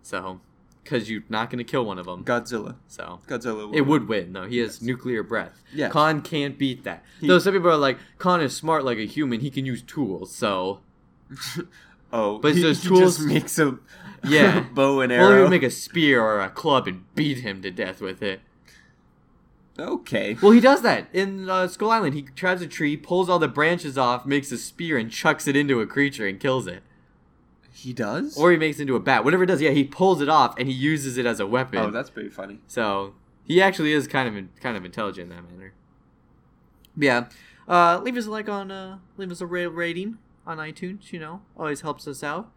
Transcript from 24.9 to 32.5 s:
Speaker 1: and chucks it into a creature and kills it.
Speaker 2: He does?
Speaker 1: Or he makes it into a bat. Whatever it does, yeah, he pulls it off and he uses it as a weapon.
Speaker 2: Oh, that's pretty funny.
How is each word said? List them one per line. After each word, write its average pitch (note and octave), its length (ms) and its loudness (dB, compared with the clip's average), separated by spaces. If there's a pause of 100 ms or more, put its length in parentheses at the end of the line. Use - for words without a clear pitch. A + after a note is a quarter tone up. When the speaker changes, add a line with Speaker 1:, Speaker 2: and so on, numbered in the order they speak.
Speaker 1:
and A2+ 140 -4
chucks - 360 0
it C#3 80 0
into C#3 260 2
a G#2 40 -2
creature C3+ 400 -2
and F#2+ 140 -6
kills C3 260 -2
it. F2+ 160 -12 (920)
Speaker 2:
He B2 220 -14
does? B2 440 -6
Speaker 1:
Or E3+ 140 6
he E3+ 60 6
makes D#3 220 -2
it D3 40 -6
into C3 120 0
a G#2+ 40 2
bat. A#2+ 240 2
Whatever F3+ 200 4
it F3 40 2
does, E3 140 0
yeah, D#3 100 4
he C#3 120 4
pulls F3+ 360 2
it C#3+ 100 0
off C#3+ 280 4
and B2+ 100 -4
he C3+ 60 -4
uses C3+ 440 -2
it B2 100 -2
as G#2+ 120 -2
a G2+ 60 0
weapon. B2 340 -2
Speaker 2:
Oh, G#2 120 -2
that's B2 180 -8
pretty A2 200 -12
funny. G2+ 380 -16